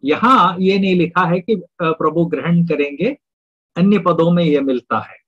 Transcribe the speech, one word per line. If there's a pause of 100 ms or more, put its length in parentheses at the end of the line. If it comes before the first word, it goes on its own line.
यहाँ
ये
नहीं
लिखा
है
कि,
अ, (160)
प्रभु
ग्रहण
करेंगे, (580)
अन्य
पदों
में
ये
मिलता
है। (100)